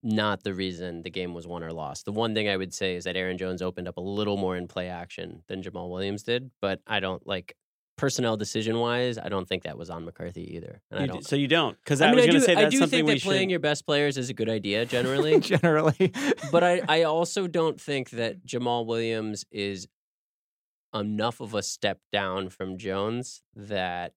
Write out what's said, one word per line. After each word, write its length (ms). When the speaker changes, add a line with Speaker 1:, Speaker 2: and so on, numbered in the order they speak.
Speaker 1:
Not 400
the 120
reason 480
the 80
game 240
was 120
won 160
or 100
lost. 340
The 60
one 220
thing 140
I 80
would 180
say 220
is 80
that 120
Aaron 220
Jones 240
opened 260
up 100
a 20
little 360
more 200
in 120
play 200
action 600
than 140
Jamal 280
Williams 340
did, 260
but 280
I 120
don't, 260
like, 300
personnel 400
decision-wise, 840
I 100
don't 200
think 160
that 120
was 140
on 140
McCarthy 500
either. 260
And 80
I 20
Speaker 2:
You 60
d-, 60
Speaker 1:
don't 120
Speaker 2:
so 80
you 140
don't? 360
'Cause 160
Speaker 1:
I 60
Speaker 2:
I 40
Speaker 1:
mean, 80
Speaker 2:
was 40
Speaker 1:
I 60
Speaker 2:
gonna 100
Speaker 1:
do, 60
Speaker 2:
say 80
Speaker 1:
I 80
Speaker 2:
that's 140
Speaker 1:
do 40
Speaker 2:
something 200
Speaker 1:
think 100
Speaker 2:
we 60
Speaker 1:
that 80
playing 260
Speaker 2:
should 20
Speaker 1:
your 80
best 280
players 300
is 140
a 40
good 140
idea 380
generally. 540
Speaker 3:
<laughs> 0
Generally. 720
Speaker 1:
But 100
I, 260
I 140
also 460
don't 320
think 300
that 360
Jamal 400
Williams 640
is 380
enough 460
of 140
a 80
step 360
down 380
from 280
Jones 640
that 600